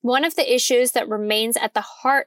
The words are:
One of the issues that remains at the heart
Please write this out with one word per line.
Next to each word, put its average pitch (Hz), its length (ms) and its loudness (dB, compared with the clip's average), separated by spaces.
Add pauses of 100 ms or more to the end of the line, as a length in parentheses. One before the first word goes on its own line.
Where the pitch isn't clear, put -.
One 269 240 0
of 320 100 -2
the 269 180 0
issues 247 400 2
that 233 160 -2
remains 214 480 -2
at - 180 -4
the 214 60 0 (220)
heart 269 240 2